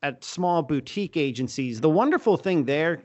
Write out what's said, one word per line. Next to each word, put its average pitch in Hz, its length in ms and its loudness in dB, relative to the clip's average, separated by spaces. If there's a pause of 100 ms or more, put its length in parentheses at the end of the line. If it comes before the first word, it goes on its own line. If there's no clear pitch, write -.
at 143 200 -6
small 175 400 0
boutique 151 540 -4
agencies. 127 640 -4
The 156 100 4
wonderful 226 460 4
thing 170 300 0
there, 160 380 0